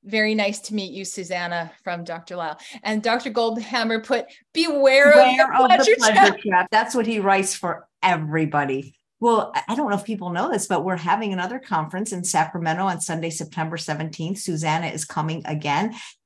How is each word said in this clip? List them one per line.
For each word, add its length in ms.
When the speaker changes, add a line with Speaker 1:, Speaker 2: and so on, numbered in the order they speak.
Speaker 1:
"Very 320
nice 260
to 140
meet 160
you, 140
Susanna," 680
from 200
Doctor 320
Lisle. 240
And 180
Doctor 300
Goldhammer 760
put, 220
"Beware 560
of 60
Speaker 2:
Beware 220
Speaker 1:
the 260
Speaker 2:
of 80
the 40
Speaker 1:
Pleasure 220
Speaker 2:
Pleasure 160
Speaker 1:
Trap." 280
Speaker 2:
Trap. 300
That's 220
what 140
he 120
writes 360
for 320
everybody. 920
Well, 360
I, 140
I 60
don't 140
know 60
if 80
people 260
know 220
this, 160
but 160
we're 140
having 360
another 240
conference 540
in 120
Sacramento 600
on 180
Sunday, 300
September 460
seventeenth. 600
Susanna 500
is 160
coming 420
again, 500